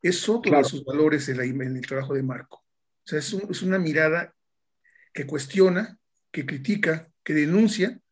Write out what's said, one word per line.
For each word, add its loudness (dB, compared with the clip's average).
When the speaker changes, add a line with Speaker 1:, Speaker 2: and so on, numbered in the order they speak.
Speaker 1:
es 0
otro 2
Speaker 2:
Claro. 6
Speaker 1:
de -2
sus -8
valores 2
en -2
la -4
im-, -4
en -6
el -10
trabajo -6
de -2
Marco. -10
O -20
sea, -4
es -6
un, -4
es -6
una 0
mirada 0
que -8
cuestiona, 2
que -6
critica, -2
que -4
denuncia 2